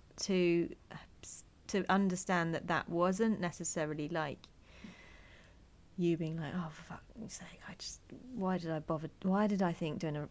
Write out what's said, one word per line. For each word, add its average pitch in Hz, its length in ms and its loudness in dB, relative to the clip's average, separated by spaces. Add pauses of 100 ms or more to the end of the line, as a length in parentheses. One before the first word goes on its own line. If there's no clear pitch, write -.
(220)
to, 175 480 4 (1000)
to 190 220 0
understand 180 640 4
that 160 140 -2
that 165 220 0
wasn't 185 520 4
necessarily, 156 680 -2
like, 156 280 -2 (1600)
you 170 200 4
being 160 200 -4
like, 156 160 -6
"Oh, 175 180 -2
for 165 120 -16
fuck's - 540 -14
sake, - 320 -16
I - 100 -12
just, - 220 -10 (320)
why 185 240 0
did 170 120 -4
I 160 100 -2
bother, 151 300 -2 (140)
why 196 240 4
did 202 140 2
I 180 100 4
think 160 280 -2
doing 151 180 -2
a 147 120 -4